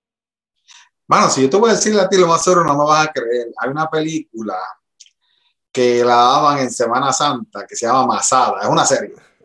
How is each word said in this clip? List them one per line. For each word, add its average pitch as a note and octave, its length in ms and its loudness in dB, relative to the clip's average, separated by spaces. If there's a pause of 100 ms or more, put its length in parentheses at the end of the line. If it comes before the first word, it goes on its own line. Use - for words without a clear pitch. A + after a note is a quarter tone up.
(1080)
Mano, F3+ 240 2
si C3+ 120 0
yo C3+ 80 2
te F#3+ 60 2
voy A3+ 140 4
a G3+ 40 4
decir G#3+ 240 0
a F#3 100 0
ti G3 100 2
lo F3 80 6
más E3 180 2
seguro, F3 200 4
no D3 120 0
me D3 80 2
vas D3+ 240 2
a - 40 -10
creer. A#2+ 440 -4
Hay A#2+ 140 -6
una D#3 180 -4
película D#3 720 -6 (1120)
que B2 320 2
la B2 100 4
daban C#3 440 4
en B2+ 120 -4
Semana A#2+ 400 -2
Santa B2+ 560 -4
que - 80 -20
se A#2 120 -6
llama B2+ 200 0
Masada, A2+ 560 0
es A2 60 -2
una D3+ 160 2
serie. A2+ 300 -2 (300)